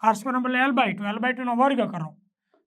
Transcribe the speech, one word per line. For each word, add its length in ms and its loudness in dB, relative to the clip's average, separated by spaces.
આર 120 4
સ્ક્વેર 200 -6
ને 60 0
બદલે 200 0
L 140 2
by 200 2
ટુ, 100 -8
L 160 -4
by 140 0
ટુ 100 -8
નો 120 -2
વર્ગ 260 2
કરો 180 -8